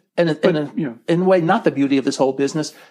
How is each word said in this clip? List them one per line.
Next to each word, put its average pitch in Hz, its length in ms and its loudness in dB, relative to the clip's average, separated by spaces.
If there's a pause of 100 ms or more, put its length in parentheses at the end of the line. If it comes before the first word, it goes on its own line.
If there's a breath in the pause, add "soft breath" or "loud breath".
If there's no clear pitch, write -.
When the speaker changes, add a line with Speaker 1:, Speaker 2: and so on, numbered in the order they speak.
(160)
Speaker 1:
and, 165 260 0
Speaker 2:
But, 180 140 2
Speaker 1:
and 151 240 -6
Speaker 2:
you 160 60 -2
know. 117 140 -10 (100)
Speaker 1:
in 170 140 2
a - 20 0
way, 185 160 4
not 185 240 0
the 160 60 2
beauty 139 260 0
of 131 80 -2
this 139 100 -2
whole 135 160 0
business. 139 420 -4 (180 loud breath)